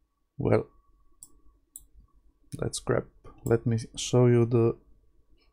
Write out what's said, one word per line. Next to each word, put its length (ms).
Well, 280
that's 220
crap. 240
Let 220
me 120
show 300
you 200
the 300